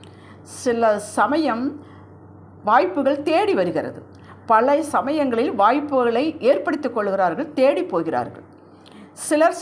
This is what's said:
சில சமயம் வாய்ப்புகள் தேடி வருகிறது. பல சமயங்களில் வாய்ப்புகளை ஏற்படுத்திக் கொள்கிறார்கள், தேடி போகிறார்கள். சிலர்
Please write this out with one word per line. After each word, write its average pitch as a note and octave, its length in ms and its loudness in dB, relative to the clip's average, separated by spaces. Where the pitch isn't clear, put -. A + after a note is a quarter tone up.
சில A#3 560 -2
சமயம் B3+ 880 -2
வாய்ப்புகள் C#4+ 580 2
தேடி F4 320 2
வருகிறது. D3+ 480 -4
பல C4 360 4
சமயங்களில் C4+ 720 -2
வாய்ப்புகளை B3+ 840 2
ஏற்படுத்திக் C#4+ 540 0
கொள்கிறார்கள், G3 580 -2
தேடி C#4 320 2
போகிறார்கள். D#3 580 -4
சிலர் D#4+ 500 0